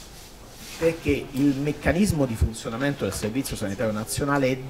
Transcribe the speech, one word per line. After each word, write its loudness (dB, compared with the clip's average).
perché 2
il 4
meccanismo 2
di 0
funzionamento 0
del 0
Servizio -2
Sanitario -2
Nazionale 0
è 0